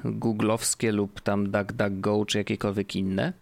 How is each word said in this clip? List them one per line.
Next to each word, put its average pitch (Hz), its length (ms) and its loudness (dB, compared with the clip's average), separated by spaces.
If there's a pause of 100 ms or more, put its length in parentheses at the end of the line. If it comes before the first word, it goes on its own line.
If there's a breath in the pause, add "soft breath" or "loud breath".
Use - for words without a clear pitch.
googlowskie 110 880 0
lub 101 280 0
tam 101 300 0
DuckDuckGo, 104 760 0
czy - 120 0
jakiekolwiek 101 580 -2
inne, 95 460 0